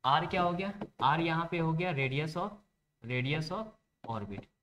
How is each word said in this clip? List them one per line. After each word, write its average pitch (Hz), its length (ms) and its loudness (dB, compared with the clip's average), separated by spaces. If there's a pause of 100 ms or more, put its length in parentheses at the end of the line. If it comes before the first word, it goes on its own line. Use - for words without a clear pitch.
R 151 200 6
क्या 180 160 2
हो 175 100 2
गया? 190 200 -4 (300)
आर 151 180 4
यहाँ 165 300 0
पे 175 80 0
हो 160 140 2
गया 175 220 0
radius 139 420 0
of, 185 140 -2 (520)
radius 131 500 -2
of - 600 -10
orbit 104 300 -8 (180)